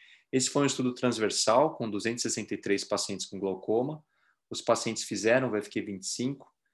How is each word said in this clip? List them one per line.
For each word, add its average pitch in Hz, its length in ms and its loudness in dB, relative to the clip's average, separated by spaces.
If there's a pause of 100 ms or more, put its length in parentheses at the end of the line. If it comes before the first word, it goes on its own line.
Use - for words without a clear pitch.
(320)
Esse 131 160 2
foi 143 140 2
um 139 40 4
estudo 127 280 0
transversal 117 800 2
com 113 160 -4
duzentos 110 340 -2
e 113 60 -2
sessenta 107 240 -4
e - 20 -2
três 98 260 0
pacientes 98 440 -4
com 98 120 -12
glaucoma. 107 640 -2 (460)
Os - 140 -8
pacientes 113 420 0
fizeram 113 460 2
o 107 60 0
F 101 120 -4
Q 107 140 -4
vinte 95 220 -10
e - 20 -12
cinco, 135 440 -6 (220)